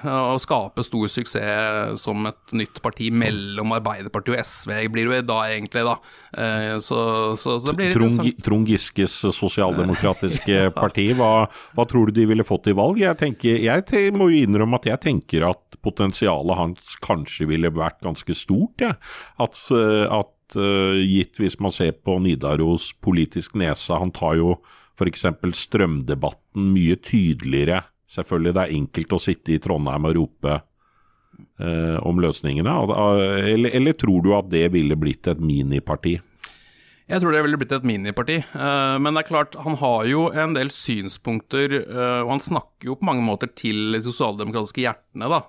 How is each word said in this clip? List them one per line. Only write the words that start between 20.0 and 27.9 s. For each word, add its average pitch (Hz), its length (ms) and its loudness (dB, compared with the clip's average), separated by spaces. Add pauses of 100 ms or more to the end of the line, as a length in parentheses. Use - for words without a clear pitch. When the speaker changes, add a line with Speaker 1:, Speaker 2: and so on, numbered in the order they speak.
Speaker 2:
at, - 480 -4
eh, 95 480 2
gitt 95 320 2
hvis 98 240 -2
man 98 100 0
ser 82 220 0
på 92 320 -2
Nidaros 78 680 0 (100)
politisk 85 560 0
nese, 82 320 -2
han 87 180 -2
tar 82 300 0
jo 87 220 2 (340)
for 95 80 -2
eksempel 87 480 -2
strømdebatten 78 1200 -2
mye 90 240 4
tydeligere. 90 880 0 (300)